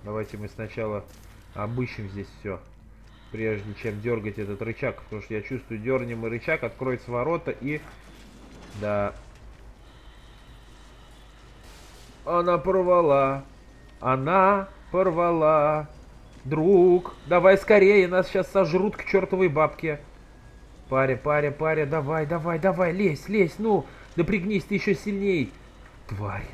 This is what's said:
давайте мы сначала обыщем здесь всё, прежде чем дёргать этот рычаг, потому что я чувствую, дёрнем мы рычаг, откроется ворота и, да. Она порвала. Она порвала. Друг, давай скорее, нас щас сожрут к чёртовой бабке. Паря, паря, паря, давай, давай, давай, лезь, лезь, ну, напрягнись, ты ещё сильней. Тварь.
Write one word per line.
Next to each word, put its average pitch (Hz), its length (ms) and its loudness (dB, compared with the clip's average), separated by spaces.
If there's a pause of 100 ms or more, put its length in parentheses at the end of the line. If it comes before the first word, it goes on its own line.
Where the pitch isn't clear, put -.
давайте 107 340 -10
мы 104 100 -12
сначала 107 580 -8 (480)
обыщем 113 560 -8
здесь 98 180 -12 (120)
всё, 98 200 -10 (720)
прежде 110 440 -6
чем 104 260 -8
дёргать 110 380 -6
этот 101 220 -8
рычаг, 113 420 -8
потому 107 180 -14
что 110 140 -12
я 104 60 -6
чувствую, 113 400 -10
дёрнем 120 380 -4
мы 113 100 -6
рычаг, 151 340 -6
откроется 123 480 -8
ворота 143 400 -4
и, 143 280 -8 (1000)
да. 104 320 -4 (3000)
Она 175 320 2
порвала. 170 840 2 (560)
Она 185 680 2 (200)
порвала. 160 1000 2 (560)
Друг, 175 680 4 (140)
давай 180 300 6
скорее, 196 500 6
нас 180 240 0
щас 190 180 -2
сожрут 190 460 4
к - 100 -12
чёртовой 185 440 4
бабке. 151 500 0 (880)
Паря, 131 300 0
паря, 147 340 0
паря, 156 340 -2
давай, 151 400 -2
давай, 165 320 -4
давай, 175 360 0
лезь, 185 360 -2
лезь, 196 300 0
ну, 202 260 0 (300)
напрягнись, 185 480 -2
ты - 100 -6
ещё 202 220 0
сильней. 196 580 -4 (540)
Тварь. 101 460 -10